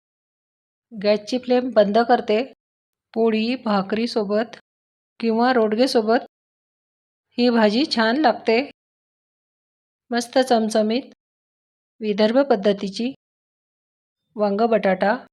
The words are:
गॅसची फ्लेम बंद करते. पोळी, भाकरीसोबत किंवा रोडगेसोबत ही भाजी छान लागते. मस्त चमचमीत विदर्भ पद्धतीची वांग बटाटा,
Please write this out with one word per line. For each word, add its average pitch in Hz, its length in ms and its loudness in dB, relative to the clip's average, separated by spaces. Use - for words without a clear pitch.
गॅसची 214 460 -2
फ्लेम 247 320 -2
बंद 208 280 4
करते. 233 440 2
पोळी, 226 400 0
भाकरीसोबत 214 920 -2
किंवा 226 320 0
रोडगेसोबत 226 760 0
ही 247 120 2
भाजी 226 340 2
छान 226 200 0
लागते. 233 420 0
मस्त 240 280 -2
चमचमीत 226 720 0
विदर्भ 214 380 0
पद्धतीची 208 640 -2
वांग 208 300 0
बटाटा, 202 500 0